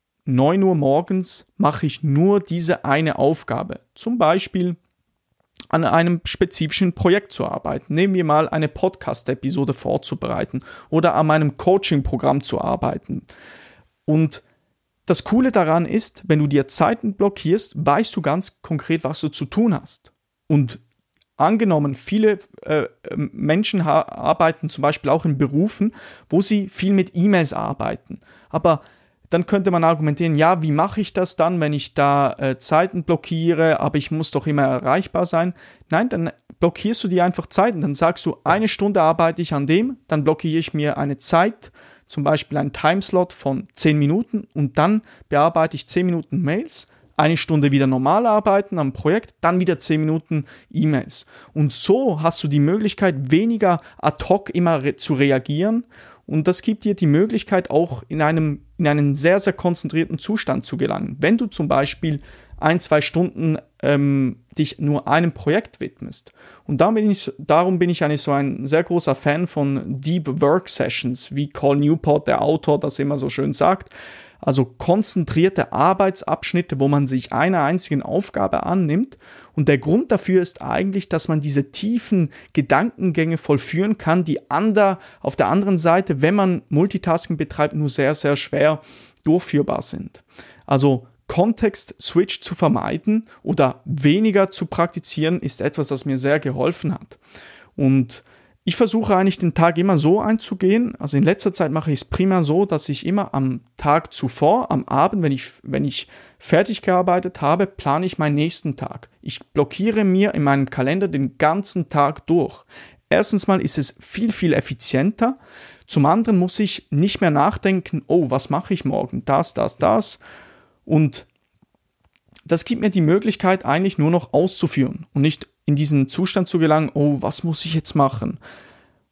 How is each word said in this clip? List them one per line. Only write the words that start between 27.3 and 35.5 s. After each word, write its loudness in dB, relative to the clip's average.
arbeiten. -6
Aber 2
dann 0
könnte 0
man 2
argumentieren, 0
ja, 2
wie 0
mache 0
ich -6
das -2
dann, 0
wenn 0
ich -6
da, 2
äh, -4
Zeiten 0
blockiere, 0
aber -2
ich -4
muss -4
doch -4
immer 0
erreichbar 0
sein. -2